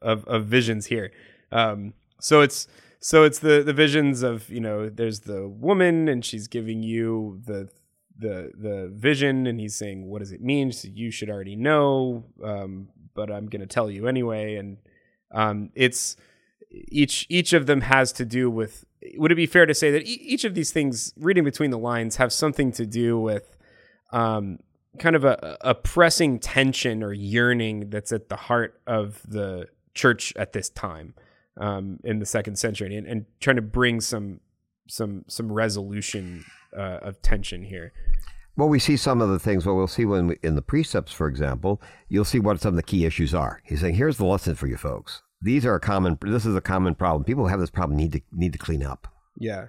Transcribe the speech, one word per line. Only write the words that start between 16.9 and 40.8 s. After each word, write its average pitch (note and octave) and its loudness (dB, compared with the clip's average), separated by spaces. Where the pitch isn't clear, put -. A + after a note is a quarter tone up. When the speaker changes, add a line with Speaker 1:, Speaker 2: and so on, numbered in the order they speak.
Speaker 1:
each F3 2
of D#3 6
them C#3 4
has C3 4
to B2 -6
do A#2+ 0
with, A2+ -6
would D#3 2
it E3+ 6
be E3 2
fair F3 8
to D3+ 2
say D3+ 2
that D3 2
e-, A#3+ -10
each A#3+ -4
of G#3 -2
these E3 -4
things, C3+ 0
reading F3+ 4
between C#3+ 0
the A#2 -2
lines, A#2 -2
have A#2+ 4
something C#3+ 2
to A#2 -4
do A#2 0
with, G#2+ -4
um, A2 -2
kind E3 4
of C#3 4
a, A#2 2
a B2+ 2
pressing D#3+ 4
tension B2+ 0
or G2+ -6
yearning G#2+ 0
that's G#2 -6
at A2 -6
the F#2+ -6
heart A#2 -2
of G#2 -4
the G2 -6
church - 2
at - -6
this G2+ -6
time, E2 -12
um, G2 -6
in G#2+ -2
the G2+ -6
second G#2 -4
century, G#2 -6
and, G#2 -10
and G#2 -6
trying C3+ 4
to A#2+ 0
bring A#2 2
some, G2+ -8
some, G2+ -8
some A2+ -8
resolution, G2+ -4
uh, F#2+ -8
of G2 -12
tension G2 2
here? F2+ -14
Speaker 2:
Well, D3+ 4
we D3 6
see D3 4
some B2+ 2
of G#2+ 4
the F#2+ 2
things, F#2+ 2
well, G2 4
we'll F#2 2
see A#2 0
when F#2+ 2
we, E2+ 0
in D#2+ 0
the C#2+ 0
precepts, C#3+ -2